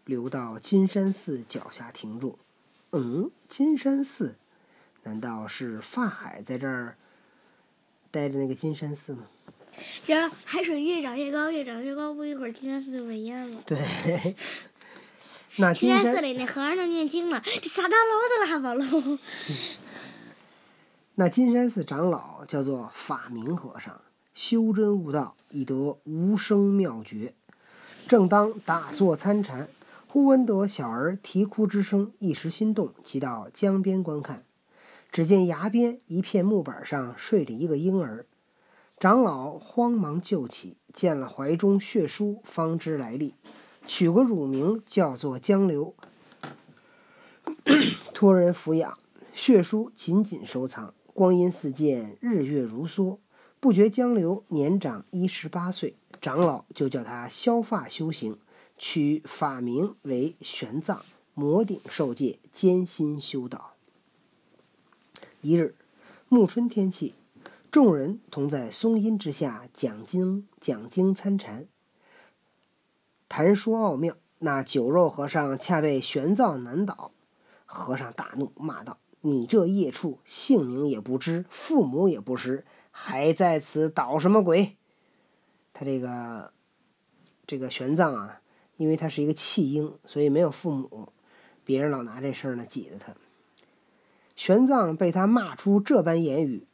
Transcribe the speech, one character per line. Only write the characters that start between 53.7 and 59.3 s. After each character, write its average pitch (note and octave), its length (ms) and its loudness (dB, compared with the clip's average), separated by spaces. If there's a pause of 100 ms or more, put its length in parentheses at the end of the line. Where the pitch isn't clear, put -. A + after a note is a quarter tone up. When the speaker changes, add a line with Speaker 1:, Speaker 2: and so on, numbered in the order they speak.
Speaker 1:
觉 G3+ 160 6
江 A#3+ 260 0
流 F#3 340 0
年 D#3+ 300 2
长 A#2 320 -6
一 F#3 160 -2
十 E3 220 -6
八 F3+ 240 -6
岁， - 240 -6 (240)
长 C#3 180 -4
老 E3 360 2
就 C#3 120 -2
叫 C3 160 -4
他 A#2+ 240 -12
削 A#3 360 0
发 A3 260 -6
修 D#3+ 240 -6
行， A2 240 -8 (400)
取 D3+ 480 -2
法 C3+ 380 -6